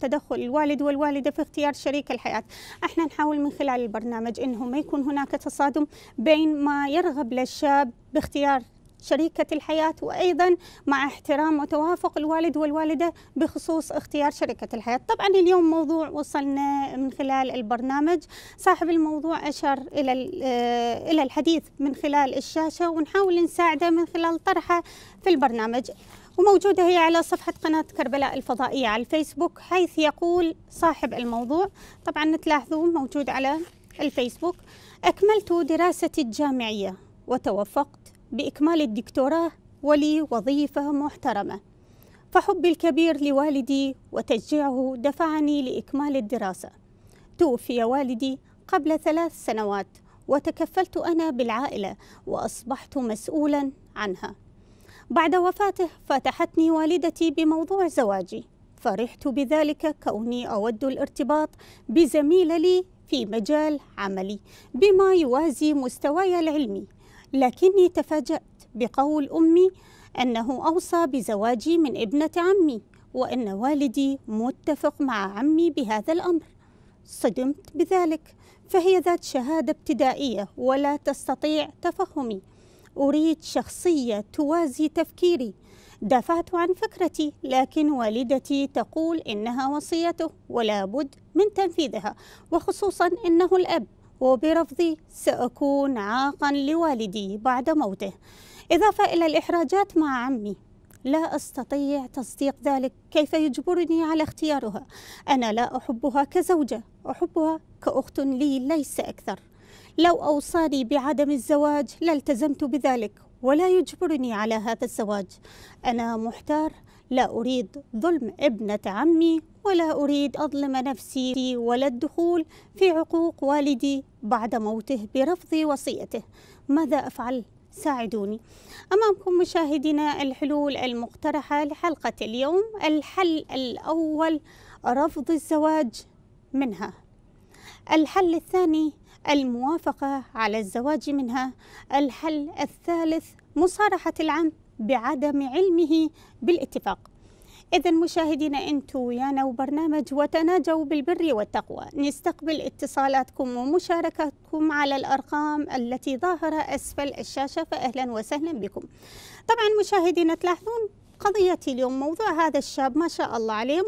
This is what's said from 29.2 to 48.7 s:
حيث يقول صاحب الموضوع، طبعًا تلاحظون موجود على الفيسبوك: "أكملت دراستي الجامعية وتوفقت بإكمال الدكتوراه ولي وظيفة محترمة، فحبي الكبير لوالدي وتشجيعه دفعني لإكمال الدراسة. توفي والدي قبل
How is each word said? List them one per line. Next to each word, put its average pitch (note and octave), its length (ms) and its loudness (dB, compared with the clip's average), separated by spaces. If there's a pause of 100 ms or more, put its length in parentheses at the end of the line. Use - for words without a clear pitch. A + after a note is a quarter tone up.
حيث F4 400 0
يقول E4+ 560 2 (160)
صاحب D4+ 440 0
الموضوع، A#3+ 540 -2 (360)
طبعًا D#4 320 0
تلاحظون D#4+ 580 0
موجود C#4 360 -2
على C4+ 280 -2 (420)
الفيسبوك: C#4+ 560 -4 (480)
"أكملت G4+ 480 2
دراستي E4 680 0
الجامعية A3+ 760 -2 (300)
وتوفقت B3 760 -2 (320)
بإكمال D4 480 0
الدكتوراه C#4+ 720 0 (320)
ولي D4+ 480 2
وظيفة C#4 640 -2
محترمة، A3+ 680 -4 (720)
فحبي F4+ 380 2
الكبير D#4 560 2
لوالدي C#4 720 0 (160)
وتشجيعه C4 840 0
دفعني D4 640 0
لإكمال C4+ 540 -4
الدراسة. G#3 540 -6 (680)
توفي A#3+ 460 0
والدي C4 540 -2 (300)
قبل D#4 300 0